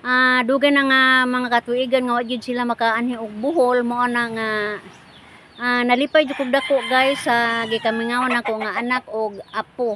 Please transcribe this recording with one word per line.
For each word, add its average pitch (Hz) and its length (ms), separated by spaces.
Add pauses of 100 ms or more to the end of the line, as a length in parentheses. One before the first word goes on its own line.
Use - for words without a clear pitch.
Ah, 254 400
dugay 269 240
na 285 160
nga 269 180 (220)
mga 247 240
katuigan 240 560
nga 240 160
wa 247 80
gyud 233 160
sila 247 240
makaanhi 233 480
og 220 240
buhol, 247 480
mao 240 240
na 240 240
nga, 220 140 (1040)
ah, 247 320
nalipay 269 400
jud 277 80
kog 254 160
dako 269 400
guys 269 320
sa 233 480
gikamingawan 233 640
ako 233 240
nga 214 240
anak 254 240
og 214 320 (160)
apo. 220 400